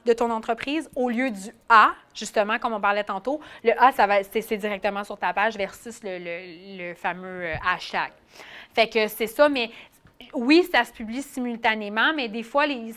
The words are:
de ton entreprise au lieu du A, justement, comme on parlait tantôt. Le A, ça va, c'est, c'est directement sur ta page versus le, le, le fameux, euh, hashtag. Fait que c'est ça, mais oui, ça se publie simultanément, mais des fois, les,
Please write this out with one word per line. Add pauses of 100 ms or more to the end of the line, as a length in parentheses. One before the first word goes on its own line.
de
ton
entreprise
au
lieu
du (200)
A, (200)
justement,
comme
on
parlait
tantôt. (240)
Le (100)
A,
ça
va,
c'est,
c'est
directement
sur
ta
page
versus
le,
le,
le
fameux,
euh, (100)
hashtag. (640)
Fait
que
c'est
ça,
mais (600)
oui,
ça
se
publie
simultanément,
mais
des
fois,
les,